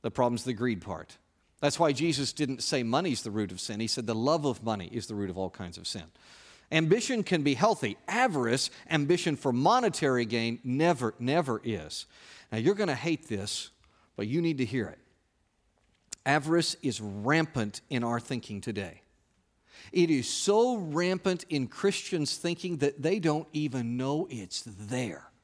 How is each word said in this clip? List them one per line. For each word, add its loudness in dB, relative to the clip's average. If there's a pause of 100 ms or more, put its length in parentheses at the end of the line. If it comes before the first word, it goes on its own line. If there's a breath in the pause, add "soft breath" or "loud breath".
The -4
problem's 2
the -2
greed -2
part. -10 (420)
That's 0
why 4
Jesus 0
didn't -4
say 0
money's 0
the -8
root -2
of -10
sin. -6
He -2
said -4
the 0
love 2
of -2
money -4
is -6
the -10
root -4
of -8
all -4
kinds -12
of -12
sin. -8 (680 loud breath)
Ambition 4
can 0
be 4
healthy. 2 (100)
Avarice, 2 (180 loud breath)
ambition 2
for 0
monetary 4
gain, 0
never, 2
never 0
is. -6 (440 loud breath)
Now, -4
you're 4
gonna 0
hate -4
this, -6 (460 soft breath)
but -4
you 0
need 0
to 2
hear -2
it. -14 (1300)
Avarice 2
is -2
rampant -2 (100)
in -2
our 0
thinking -8
today. -8 (880 loud breath)
It 6
is 4
so 4
rampant 0
in 0
Christians' -2
thinking -4
that 0
they 2
don't 0
even -2
know -2
it's -8
there. -6 (140)